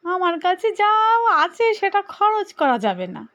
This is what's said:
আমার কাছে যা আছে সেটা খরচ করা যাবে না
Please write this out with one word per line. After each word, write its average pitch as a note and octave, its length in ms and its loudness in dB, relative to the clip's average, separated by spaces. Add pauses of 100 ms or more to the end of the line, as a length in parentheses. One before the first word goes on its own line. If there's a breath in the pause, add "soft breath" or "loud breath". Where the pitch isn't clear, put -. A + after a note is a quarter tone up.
আমার F4 340 -2
কাছে F4+ 340 -2
যা G#4 200 0 (460)
আছে F4 360 0
সেটা G4 340 -2
খরচ G#4+ 440 0
করা C4+ 260 0
যাবে F#3 300 -4
না G#3+ 140 -14 (120)